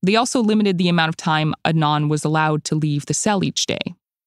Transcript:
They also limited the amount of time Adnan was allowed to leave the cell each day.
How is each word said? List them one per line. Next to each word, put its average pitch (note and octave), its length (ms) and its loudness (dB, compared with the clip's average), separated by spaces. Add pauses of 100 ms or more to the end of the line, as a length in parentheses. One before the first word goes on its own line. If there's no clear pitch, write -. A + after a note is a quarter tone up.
They F#3+ 120 2
also A#3+ 260 0
limited G#3+ 360 2
the F3+ 100 2
amount E3+ 220 2
of E3 80 -6
time D#3 380 0 (100)
Adnan D3+ 440 2
was D3+ 140 -2
allowed D#3 420 0
to - 100 -2
leave D3+ 320 -2
the D3+ 80 -4
cell G3+ 280 0
each C#3+ 220 -4
day. - 300 -6 (320)